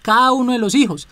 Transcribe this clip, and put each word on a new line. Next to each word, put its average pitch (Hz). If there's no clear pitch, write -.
cada 247
uno 254
de 247
los 208
hijos. 208